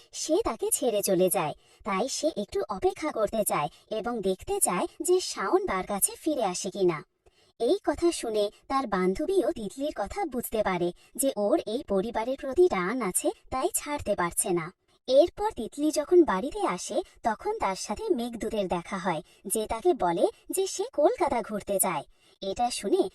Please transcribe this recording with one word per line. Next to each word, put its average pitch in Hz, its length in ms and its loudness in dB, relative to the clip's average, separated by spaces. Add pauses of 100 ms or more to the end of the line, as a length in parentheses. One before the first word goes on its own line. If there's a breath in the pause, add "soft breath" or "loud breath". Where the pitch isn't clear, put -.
(120)
সে - 300 0
তাকে 269 300 -4
ছেড়ে 214 300 0
চলে 185 280 4
যায়, 170 240 -2 (260 soft breath)
তাই 196 280 -2
সে - 280 -2
একটু 214 220 -6 (100)
অপেক্ষা 370 440 -2
করতে 214 320 0
চায় 160 240 0 (220 soft breath)
এবং 220 300 -4
দেখতে 190 400 -2
চায় 196 260 2 (140 soft breath)
যে 359 220 4
শাওন 392 440 0
তার 190 200 -2
কাছে 208 300 0
ফিরে 285 300 -2
আসে 180 240 -4
কিনা। 180 280 2 (600 soft breath)
এই 294 240 2
কথা 339 280 2
শুনে 214 320 0 (240 soft breath)
তার 269 200 0
বান্ধবীও 208 640 2
তিতলির 269 420 -6
কথা 202 320 -6
বুঝতে 240 360 -4
পারে 180 260 0 (280 soft breath)
যে 269 200 0
ওর 208 200 2 (100)
এই 247 220 -4
পরিবারের 226 520 -2
প্রতি 285 280 4
টান 196 340 0
আছে, 190 260 -2 (220 soft breath)
তাই - 240 0
ছাড়তে 294 400 -4
পারছে 180 380 -2
না। 170 140 0 (420)
এরপর 339 440 6
তিতলি 285 380 -4
যখন 311 340 4
বাড়িতে 262 440 -2
আসে, - 280 -6 (260 soft breath)
তখন 240 360 -2
তার - 220 -2
সাথে 226 300 -6
মেঘদূতের 233 580 -2
দেখা 185 300 -4
হয়, 185 240 -2 (240 soft breath)
যে 214 200 -2
তাকে 226 280 2
বলে 180 300 2 (260 soft breath)
যে 381 160 0
সে 381 260 -4
কলকাতা 294 500 2
ঘুরতে 202 360 -4
যায়। 170 260 0 (380 soft breath)
এটা 196 280 -2
শুনে 311 320 0 (120 soft breath)